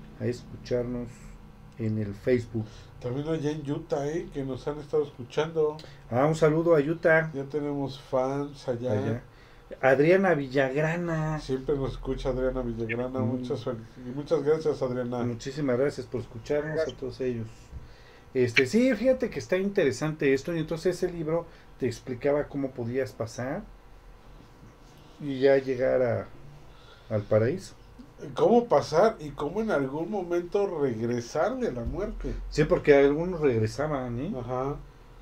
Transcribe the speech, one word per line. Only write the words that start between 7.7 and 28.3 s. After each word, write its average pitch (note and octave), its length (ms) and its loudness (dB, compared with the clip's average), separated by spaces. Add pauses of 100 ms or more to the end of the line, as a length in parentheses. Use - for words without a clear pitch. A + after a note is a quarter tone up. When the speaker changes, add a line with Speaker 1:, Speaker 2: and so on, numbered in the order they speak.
Speaker 2:
fans C#3 680 -2
allá. A#2+ 240 -2
Speaker 1:
Allá. A2 300 -2 (580)
Adriana E3 540 6
Villagrana. D#3 1080 0
Speaker 2:
Siempre C3 360 -2
nos C3 160 -2
escucha C3 360 -6
Adriana B2+ 320 0
Villagrana. A#2 600 -4
Speaker 1:
Mm. A2 60 0 (140)
Speaker 2:
Muchas B2+ 260 -6
fel-, A#2+ 120 -4 (280)
y B2 40 -8
muchas C#3+ 320 0
gracias, D#3 400 2
Adriana. B2 400 -2
Speaker 1:
Muchísimas B2 560 -2
gracias C3+ 280 0
por A#2 140 -6
escucharnos D3 540 -4
Speaker 3:
Gracias. D#3 220 -2
Speaker 1:
a - 40 -18
todos B2 220 -8
ellos. A#2 240 -2 (880)
Este, B2+ 320 2
sí, B3+ 280 4
fíjate B3 360 0
que - 80 -8
está - 180 0
interesante D#3 800 2
esto. D3+ 200 -2
Y E3+ 40 -2
entonces D#3+ 440 -2
ese F3+ 80 0
libro E3+ 360 -4 (320)
te C3 80 -2
explicaba C3+ 600 -2
cómo C#3 240 -6
podías A#2+ 400 -4
pasar B2+ 500 -8 (1600)
y C#3 200 -4
ya C#3 160 8
llegar C3 460 2
a, G#2+ 260 0 (880)
al G#2 80 0
paraíso. A2+ 520 2 (600)